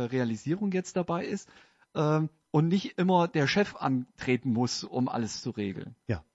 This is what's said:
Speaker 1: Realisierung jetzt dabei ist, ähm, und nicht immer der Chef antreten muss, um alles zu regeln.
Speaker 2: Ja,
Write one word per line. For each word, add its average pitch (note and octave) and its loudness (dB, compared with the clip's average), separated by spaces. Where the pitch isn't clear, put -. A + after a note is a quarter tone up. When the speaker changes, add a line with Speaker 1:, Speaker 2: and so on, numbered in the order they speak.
Speaker 1:
Realisierung B2+ -2
jetzt F3+ -4
dabei F3 -2
ist, - -8
ähm, D#3 2
und D#3 4
nicht F#3+ 0
immer F3+ 4
der D3 2
Chef G3+ 2
antreten B2+ 0
muss, A#2+ 0
um B2+ -2
alles A2+ -4
zu B2+ -6
regeln. G2+ -6
Speaker 2:
Ja, G2 -2